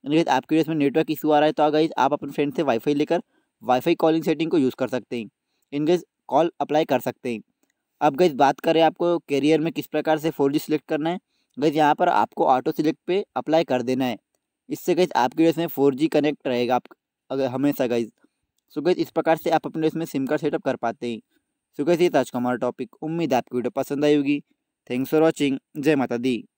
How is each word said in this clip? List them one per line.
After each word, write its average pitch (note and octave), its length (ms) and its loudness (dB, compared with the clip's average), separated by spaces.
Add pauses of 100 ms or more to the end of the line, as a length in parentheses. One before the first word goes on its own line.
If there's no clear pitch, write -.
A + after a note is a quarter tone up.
गाइस, D#3 240 2
आपके C3 260 0
डिवाइस D#3+ 140 2
में D#3+ 80 -4
नेटवर्क D3 340 0
इशू D3+ 200 -2
आ D3+ 80 6
रहा D3+ 80 4
है, D#3 60 2
तो D3+ 180 2
गाइस, D#3 280 2
आप C#3 140 2
अपने C#3+ 200 -6
फ्रेंड C#3+ 220 -2
से E3+ 80 -2
वाईफाई C3+ 320 0
लेकर D3+ 280 0 (400)
वाईफाई B2+ 320 2
कॉलिंग D#3+ 300 2
सेटिंग D#3+ 260 -2
को F3 80 2
यूज़ C3 200 2
कर B2+ 100 -2
सकते B2 300 -6
हैं। G#2+ 100 -8 (440)
इन D3 140 -2
गाइस, E3+ 180 2 (220)
कॉल D#3+ 240 2 (100)
अप्लाई D3 240 0
कर B2+ 160 0
सकते - 320 -6
हैं। G#2+ 80 -8 (600)
अब C#3+ 160 2
गाइस, F3 180 4
बात C#3 260 2
करें E3 220 2
आपको E3+ 360 2
कैरियर C#3+ 420 0
में E3 120 -2
किस D3+ 140 -8
प्रकार D#3 320 -2
से D#3 120 -2
फ़ोर C#3 220 0
जी D3+ 60 0
सिलेक्ट D3+ 300 -4
करना D#3 220 -2
है, F3+ 80 -6 (380)
गाइस, C#3+ 180 0
यहाँ D3 200 4
पर F3 140 2
आपको B2 380 0
ऑटो C3 260 2
सिलेक्ट D#3 340 -2
पे F#3+ 180 -2 (120)
अप्लाई D#3+ 280 0
कर B2+ 180 -2
देना B2+ 220 -2
है। A#2 120 -4 (520)
इससे D3+ 260 -4
गाइस, F3+ 220 0
आपके B2+ 200 2
डिवाइस D#3+ 220 2
में E3 80 -2
फ़ोर C#3 280 2
जी D3 140 -2
कनेक्ट D3 380 0
रहेगा B2 300 0
आप A#2+ 80 -2 (460)
अगर C3+ 160 -2
हमेशा C3 400 -2
गाइस। A#2 240 -2 (680)
So D3 80 -6
गाइस, F3+ 140 2
इस E3 120 -4
प्रकार D#3+ 260 0
से E3+ 140 -4
आप D#3 160 0
अपने D#3+ 200 -4
इसमें D#3+ 200 -4
सिम C3+ 200 -4
कार्ड D3+ 140 -2
सेटअप D#3+ 220 -4
कर C3 140 -2
पाते A#2 360 -6
हैं। A2 80 -10 (580)
So D3 80 -2
गाइस, E3+ 140 2
ये F3+ 100 2
था C#3+ 100 2
आज B2 100 -4
का B2+ 80 -6
हमारा B2 180 -2
टॉपिक। B2 460 -8
उम्मीद D#3+ 300 -4
है B2+ 60 2
आपको - 180 -6
वीडियो A#2+ 140 -4
पसंद C#3 340 -4
आई D3 120 4
होगी। C#3+ 260 -2 (480)
Thanks B2+ 240 -4
for D#3 80 4
watching। C#3+ 360 0 (180)
जय D3+ 200 2
माता B2 200 -2
दी। A#2+ 280 -2 (140)